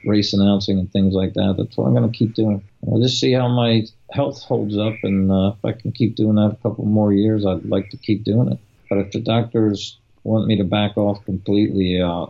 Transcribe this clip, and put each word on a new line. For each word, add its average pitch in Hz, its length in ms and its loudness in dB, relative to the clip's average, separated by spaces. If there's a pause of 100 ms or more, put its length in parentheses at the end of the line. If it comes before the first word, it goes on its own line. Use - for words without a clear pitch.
race 104 280 0
announcing 101 460 2
and 92 140 -4
things 98 220 2
like 95 200 0
that. 98 240 0
That's 101 180 -4
what 120 100 0
I'm 127 80 4
gonna 117 160 2
keep 113 240 -2
doing. 104 280 0 (240)
I'll 110 140 0
just 127 180 0
see 131 140 2
how 127 160 2
my 117 340 2 (280)
health 139 320 -4
holds 107 340 -2
up, 110 260 -2
and, 98 280 2
uh, 95 280 2
if - 60 -14
I 113 80 -2
can 110 200 -6
keep 113 240 0
doing 110 200 2
that 104 160 2
a - 100 -10
couple 107 240 -6
more 104 260 2
years, 104 320 2
I'd 92 200 -2
like 101 260 -4
to - 60 -14
keep 107 280 -2
doing 110 280 2
it. - 60 -4 (300)
But 101 100 0
if 98 140 -4
the - 80 -6
doctors 113 800 -2 (240)
want 107 240 0
me 107 100 2
to 98 80 0
back 104 320 0
off 104 280 -2
completely, 95 760 0
uh, 87 300 -2